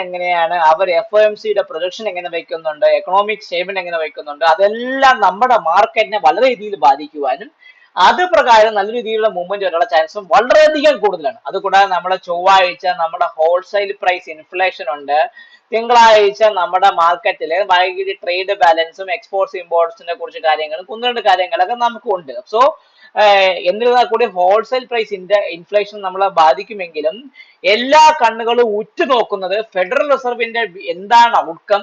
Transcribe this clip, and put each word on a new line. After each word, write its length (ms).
എങ്ങനെയാണ്, 540
അവർ 360
എഫ് 260
ഒ 20
എം 180
സിയുടെ 260
പ്രൊജക്ഷൻ 460
എങ്ങനെ 200
വയ്ക്കുന്നുണ്ട്, 580
എക്കണോമിക് 580
സ്റ്റേറ്റ്മെന്റ് 360
എങ്ങനെ 180
വയ്ക്കുന്നുണ്ട്, 460
അതെല്ലാം 760
നമ്മുടെ 380
മാർക്കറ്റിനെ 600
വളരെ 300
രീതിയിൽ 280
ബാധിക്കുവാനും 720
അത് 280
പ്രകാരം 500
നല്ല 180
രീതിയിലുള്ള 360
മൂവ്മെന്റ് 360
വരാനുള്ള 200
ചാൻസും 480
വളരെയധികം 680
കൂടുതലാണ്. 480
അതുകൂടാതെ 400
നമ്മളെ 300
ചൊവ്വാഴ്ച 720
നമ്മുടെ 500
ഹോൾസെയിൽ 560
പ്രൈസ് 280
ഇൻഫ്ലേഷൻ 640
ഉണ്ട്, 260
തിങ്കളാഴ്ച 720
നമ്മുടെ 480
മാർക്കറ്റില് 680
വൈകിട്ട് 520
ട്രേഡ് 400
ബാലൻസും 500
എക്സ്പോർട്സ് 440
ഇമ്പോർട്സിനെ 580
കുറിച്ച് 340
കാര്യങ്ങളും 400
ഒന്ന് 180
രണ്ട് 140
കാര്യങ്ങളൊക്കെ 540
നമുക്കുണ്ട്. 600
So, 80
ഏഹ്, 340
എന്നിരുന്നാൽ 360
കൂടി 220
ഹോൾസെയിൽ 580
പ്രൈസ് 300
ഇൻഫ്ലേഷൻ 500
നമ്മളെ 280
ബാധിക്കുമെങ്കിലും 880
എല്ലാ 580
കണ്ണുകളും 440
ഉറ്റുനോക്കുന്നത് 800
ഫെഡറൽ 380
റിസർവിന്റെ 500
എന്താണ് 460
ഔട്ട്കം, 320